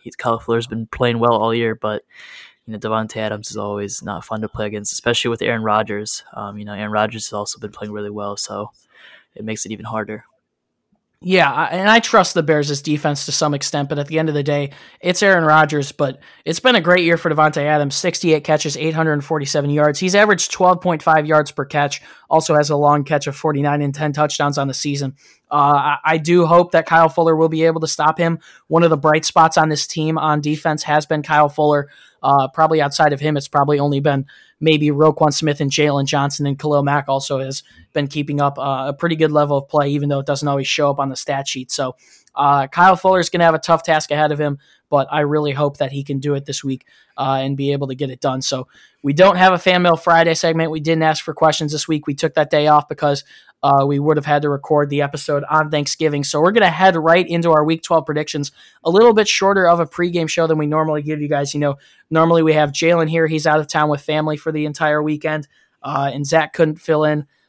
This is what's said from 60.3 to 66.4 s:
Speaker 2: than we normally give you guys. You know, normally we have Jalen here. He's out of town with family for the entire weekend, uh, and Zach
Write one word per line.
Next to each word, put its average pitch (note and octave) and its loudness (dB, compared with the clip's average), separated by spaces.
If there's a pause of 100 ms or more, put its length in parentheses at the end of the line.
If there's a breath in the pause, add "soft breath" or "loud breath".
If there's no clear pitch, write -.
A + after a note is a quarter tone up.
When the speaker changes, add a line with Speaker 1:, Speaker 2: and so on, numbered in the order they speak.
Speaker 2:
than D#3+ 2
we D3+ -2
normally D3+ -2
give D3+ -6
you D3 -6
guys. C#3+ -2
You D3 -4
know, C#3+ -2 (340 soft breath)
normally E3 4
we D#3+ 4
have D3+ 2
Jalen E3 2
here. D#3+ 0
He's D#3 -2
out D#3 4
of D3+ -2
town D3+ 0
with D3 -2
family D3+ -2
for D#3 -6
the D3+ -4
entire D3+ -2
weekend, D3+ -4 (340)
uh, C#3 -4
and C#3+ -6
Zach D#3 -6